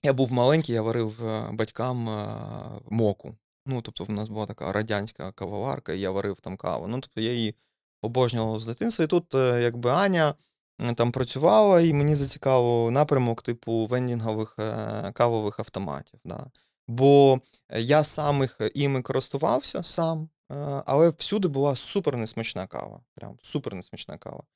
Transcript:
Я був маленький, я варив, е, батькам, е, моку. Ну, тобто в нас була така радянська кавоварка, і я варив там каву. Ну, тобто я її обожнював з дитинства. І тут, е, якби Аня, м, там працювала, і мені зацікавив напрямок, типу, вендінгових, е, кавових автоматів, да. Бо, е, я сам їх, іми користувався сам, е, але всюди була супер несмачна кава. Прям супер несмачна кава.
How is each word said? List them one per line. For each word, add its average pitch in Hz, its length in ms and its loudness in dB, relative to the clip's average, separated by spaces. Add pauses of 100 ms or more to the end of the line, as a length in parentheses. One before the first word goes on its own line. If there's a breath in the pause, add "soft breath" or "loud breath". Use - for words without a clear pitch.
Я 147 100 4
був 127 180 0
маленький, 127 440 2
я 113 60 0
варив, 113 440 -4
е, 110 280 -6
батькам, 117 560 -4
е, 107 800 -10
моку. 110 460 0 (300)
Ну, 131 160 -6
тобто - 220 -12
в 101 60 -12
нас 107 200 -6
була 107 160 -6
така 95 260 -8
радянська 104 600 -4
кавоварка, 104 640 -8
і 90 60 -6
я 95 120 -2
варив 98 280 -4
там 92 180 -12
каву. 85 300 -6
Ну, 120 140 -6
тобто - 200 -10
я 113 120 -2
її 113 220 -2 (460)
обожнював 117 580 0
з 113 60 -10
дитинства. 165 400 -2
І - 20 -6
тут, 170 280 0
е, 123 260 2
якби 120 300 0
Аня, 170 440 2 (460)
м, 120 140 -2
там 120 160 2
працювала, 175 720 6
і 165 120 4
мені 143 220 4
зацікавив 120 760 2
напрямок, 131 500 2
типу, 113 440 -2
вендінгових, 113 760 -4
е, 107 560 -4
кавових 110 440 0
автоматів, 80 680 -8
да. - 200 -10 (420 soft breath)
Бо, 135 520 8 (300 soft breath)
е, 117 120 -4
я 143 220 4
сам 147 380 0
їх, 127 200 -4 (120)
іми 139 280 0
користувався - 840 -2
сам, 160 460 -2 (220)
е, 147 40 -10 (300)
але 156 240 6
всюди 196 380 -2
була 139 280 2
супер 147 420 -2
несмачна 110 500 -6
кава. - 340 -10 (140)
Прям - 260 -16
супер 131 340 -6
несмачна - 420 -12
кава. - 260 -14 (120)